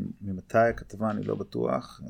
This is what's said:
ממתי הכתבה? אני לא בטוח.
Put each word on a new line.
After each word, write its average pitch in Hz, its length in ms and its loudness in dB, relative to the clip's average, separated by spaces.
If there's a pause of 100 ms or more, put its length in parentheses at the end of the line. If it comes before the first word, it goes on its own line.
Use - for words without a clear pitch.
(220)
ממתי 95 360 -2
הכתבה? 110 540 2
אני 104 120 -2
לא 104 120 0
בטוח. - 760 -2